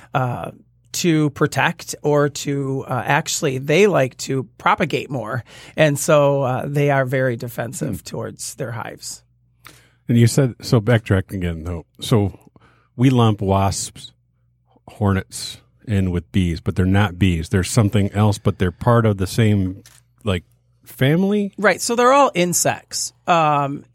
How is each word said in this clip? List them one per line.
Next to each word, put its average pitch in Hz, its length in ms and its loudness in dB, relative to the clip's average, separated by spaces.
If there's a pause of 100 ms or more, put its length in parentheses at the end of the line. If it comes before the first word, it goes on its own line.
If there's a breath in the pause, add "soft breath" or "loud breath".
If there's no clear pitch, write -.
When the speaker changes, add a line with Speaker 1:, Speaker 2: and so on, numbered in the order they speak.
(140 loud breath)
Speaker 1:
uh, 123 380 -4 (420)
to 156 380 2
protect - 680 -2
or 147 280 2
to, 139 580 -6
uh, 123 180 -4
actually, 143 540 -2
they 156 280 2
like 139 300 0
to 135 260 -6 (140)
propagate 156 540 -2
more. 117 320 -6 (320 loud breath)
And 151 240 2
so, 143 420 4
uh, 127 240 -2
they 143 240 0
are 135 160 2
very 131 300 -2
defensive 120 640 -8
Speaker 2:
Hmm. - 60 -20
Speaker 1:
towards 110 500 -12
their - 160 -8
hives. - 520 -12 (840 loud breath)
Speaker 3:
And 120 80 4
you 120 80 8
said, 123 360 2
so - 180 0
backtrack 104 540 0
again, 85 320 -6
though. 85 200 -10 (140)
So 101 400 0 (560 soft breath)
we 123 140 4
lump 113 320 4
wasps, 98 720 -2 (760)
hornets - 680 -2 (280)
in 95 260 0
with 87 200 -4
bees, 87 300 0
but - 140 -6
they're 92 100 2
not 95 340 2
bees. 85 300 0
They're 92 140 0
something 101 500 0
else, 101 240 2
but - 220 -2
they're 90 120 0
part 117 340 2
of 104 120 0
the 95 100 -2
same, 101 560 0 (400)
like, 92 220 -4 (380)
family? 190 720 0
Speaker 1:
Right. 196 240 0
So 240 140 -2
they're 247 180 4
all 277 200 4
insects. - 800 -2 (140)
Um, 147 560 2 (120)